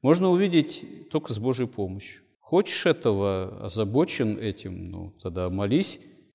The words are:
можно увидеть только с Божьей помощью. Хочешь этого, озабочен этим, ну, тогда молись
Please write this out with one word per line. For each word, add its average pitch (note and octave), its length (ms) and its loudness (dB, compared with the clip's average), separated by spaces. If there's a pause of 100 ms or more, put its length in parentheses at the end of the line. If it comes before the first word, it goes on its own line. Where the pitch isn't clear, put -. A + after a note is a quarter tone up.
можно F3+ 280 6
увидеть F3 800 0
только D3+ 220 -4
с G#2 60 0
Божьей B2 280 -2
помощью. G2 560 -10 (180)
Хочешь - 460 2
этого, G2+ 760 0
озабочен A2 760 0
этим, F2+ 520 -8
ну, F#2 200 -12 (120)
тогда F2+ 280 -4
молись G2+ 500 2 (340)